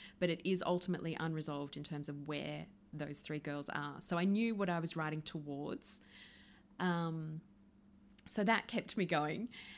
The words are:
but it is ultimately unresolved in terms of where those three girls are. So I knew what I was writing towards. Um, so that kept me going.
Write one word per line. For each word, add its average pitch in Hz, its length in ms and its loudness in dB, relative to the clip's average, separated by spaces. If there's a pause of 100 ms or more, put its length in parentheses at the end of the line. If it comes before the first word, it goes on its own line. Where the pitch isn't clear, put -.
(200)
but 180 100 4
it 165 140 0
is 185 220 4
ultimately 175 540 2
unresolved 151 580 -2
in 147 60 -6
terms 147 260 -4
of 143 180 -6
where 147 380 -4 (280)
those 147 260 -4
three 151 200 -4
girls 143 300 -4
are. 143 300 -4
So - 180 0
I 175 80 4
knew 220 300 4
what 196 140 2
I 170 100 2
was 165 180 0
writing 156 240 -2
towards. 147 800 -2 (800)
Um, 165 580 0 (880)
so - 160 2
that 214 240 4
kept - 300 -2
me 190 80 4
going. 160 420 2 (300)